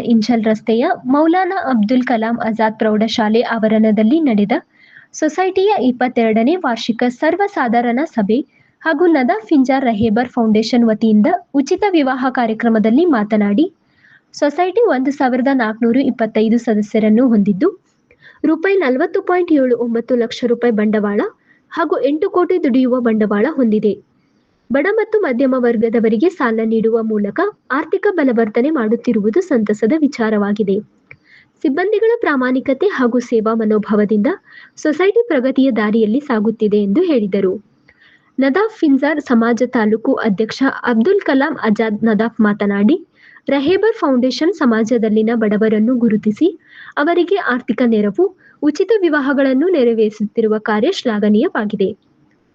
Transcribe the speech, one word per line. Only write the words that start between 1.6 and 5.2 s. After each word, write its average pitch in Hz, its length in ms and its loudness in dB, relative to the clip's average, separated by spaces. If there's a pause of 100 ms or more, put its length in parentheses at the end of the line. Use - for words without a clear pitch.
ಅಬ್ದುಲ್ 247 360 2
ಕಲಾಂ 233 400 -2
ಆಜಾದ್ 220 340 -2
ಪ್ರೌಢಶಾಲೆ 220 640 0 (100)
ಆವರಣದಲ್ಲಿ 220 680 2
ನಡೆದ 220 340 2 (600)
ಸೊಸೈಟಿಯ 370 580 0 (100)